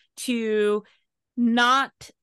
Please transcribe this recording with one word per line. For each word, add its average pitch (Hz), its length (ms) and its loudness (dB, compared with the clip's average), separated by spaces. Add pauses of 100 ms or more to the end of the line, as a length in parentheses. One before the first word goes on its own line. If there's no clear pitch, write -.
(180)
to 214 680 -2 (540)
not 240 560 2 (300)